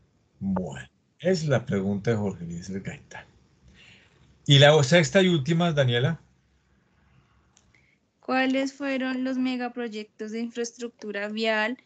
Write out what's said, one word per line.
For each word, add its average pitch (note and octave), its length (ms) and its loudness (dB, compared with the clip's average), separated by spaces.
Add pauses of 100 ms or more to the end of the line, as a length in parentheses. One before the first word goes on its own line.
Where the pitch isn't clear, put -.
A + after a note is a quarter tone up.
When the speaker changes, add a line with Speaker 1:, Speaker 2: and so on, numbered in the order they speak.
(380)
Speaker 1:
Bueno, F#2 500 -6 (300)
es E3+ 280 -2
la B2 200 0
pregunta G2 440 -2
de A2+ 60 0
Jorge F#2 280 -6
Eliezer E2+ 360 -10
Gaitán. - 460 -14 (1200)
Y C#3 120 8
la D3 240 8
sexta F3 400 4
y F#3 60 4
última, E3+ 440 0
Daniela. C3+ 480 0 (2000)
Speaker 2:
¿Cuáles C4 520 0
fueron C4 500 -4
los C4 140 -4
megaproyectos A#3+ 960 -6
de A3+ 80 -6
infraestructura A#3 880 -8
vial, A3 580 -2